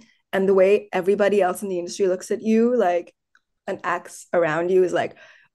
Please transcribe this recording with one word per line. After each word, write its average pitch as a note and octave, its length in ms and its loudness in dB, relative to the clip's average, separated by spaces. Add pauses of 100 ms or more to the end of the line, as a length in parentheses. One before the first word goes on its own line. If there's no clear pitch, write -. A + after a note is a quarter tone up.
(320)
And F#3+ 160 0
the G3 60 4
way G3 380 4
everybody G3 500 0
else F#3 200 -2
in G3+ 60 -8
the F#3 100 -6
industry F#3+ 280 -4
looks F#3 240 -4
at G3+ 120 -6
you, A3+ 340 2
like, F3 380 -2 (520)
and G3 180 -8
acts F3 480 -8
around E3+ 380 0
you F#3 140 4
is E3+ 80 -2
like, D3+ 240 -4 (380)